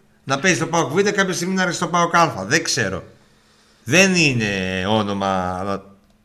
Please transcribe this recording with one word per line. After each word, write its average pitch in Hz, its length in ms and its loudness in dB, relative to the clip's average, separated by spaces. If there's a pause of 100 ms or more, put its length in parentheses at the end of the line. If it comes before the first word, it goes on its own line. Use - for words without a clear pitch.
(240)
Να 135 160 -2
παίζει 180 180 2
στο 160 80 0
παοκ 160 260 0
Β, 196 180 2
κάποια 196 240 0
στιγμή 180 220 -4
να 190 60 0
έρθει 175 140 0
στο 175 120 -4
παοκ 170 280 0
Α. 113 320 2
Δεν 165 160 2
ξέρω. 95 400 -4 (800)
Δεν 185 320 4
είναι 101 720 0
όνομα, 98 720 0
αλλά 98 240 -6 (420)